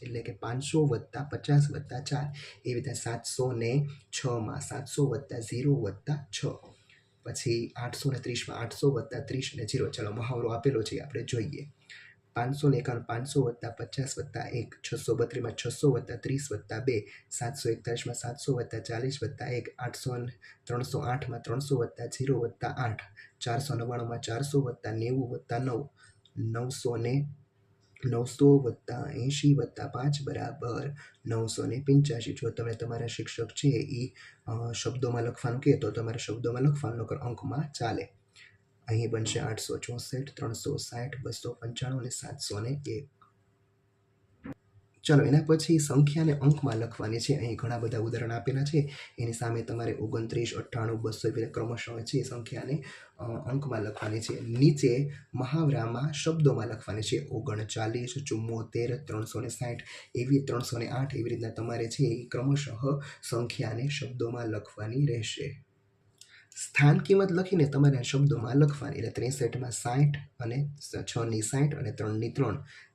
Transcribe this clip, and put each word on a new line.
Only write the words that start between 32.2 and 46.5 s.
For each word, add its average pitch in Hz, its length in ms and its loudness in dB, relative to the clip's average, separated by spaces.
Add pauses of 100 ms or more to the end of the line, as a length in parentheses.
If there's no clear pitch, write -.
જો 113 160 -2
તમે 113 240 -4
તમારા 117 340 -4
શિક્ષક 113 400 -6
છે - 220 2
એ, 120 440 -2 (340)
અ, 117 240 -4
શબ્દોમાં 120 520 -2
લખવાનું 117 380 -2
કહે 139 160 6
તો 110 140 0
તમારે 113 280 -2
શબ્દોમાં 117 420 -2
લખવાનું, 117 380 2
નકર - 180 -4
અંકમાં 123 540 -4
ચાલે. - 380 -4 (800)
અહીં 113 240 0
બનશે 113 280 0
આઠસો 110 380 -4
ચોસઠ, 127 580 -6
ત્રણસો 113 420 -4
સાઠ, 120 340 -8 (100)
બસો 120 320 -8
પંચાણું 127 460 -4
અને 123 100 -6
સાતસો - 500 -8
ને 135 280 -4
એક. 113 220 -6 (1900)
ચાલો, 139 220 8
એના 147 220 6
પછી 160 320 6
સંખ્યાને 147 540 6
અંકમાં 135 440 4